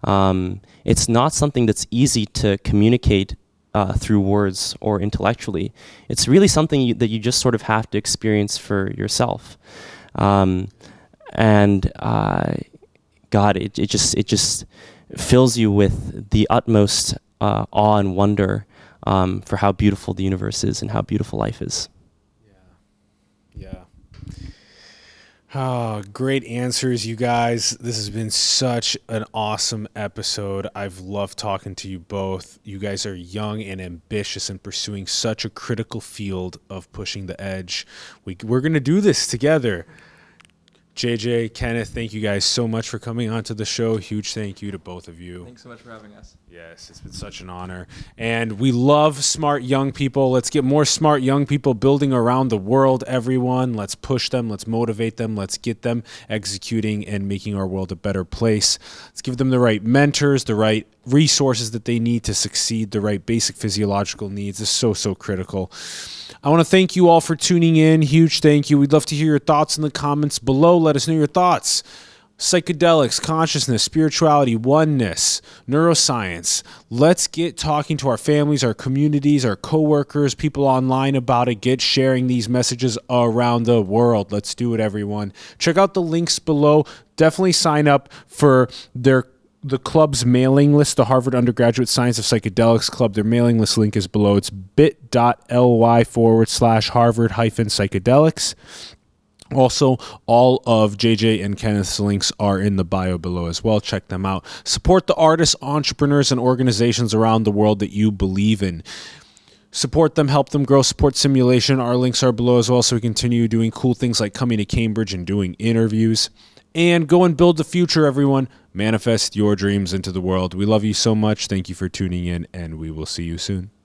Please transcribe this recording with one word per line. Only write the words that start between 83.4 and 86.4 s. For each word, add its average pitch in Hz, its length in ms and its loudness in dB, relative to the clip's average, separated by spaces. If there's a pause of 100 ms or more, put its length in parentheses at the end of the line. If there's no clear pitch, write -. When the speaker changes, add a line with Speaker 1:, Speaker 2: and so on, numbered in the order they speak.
Speaker 2:
the 117 180 4
world. 107 520 2
Let's 104 200 -6
do 120 200 -4
it, 113 80 -2
everyone. 104 500 -6 (280)
Check 165 180 0
out 196 160 2
the 185 80 -2
links 170 380 -2
below. 147 460 4 (300)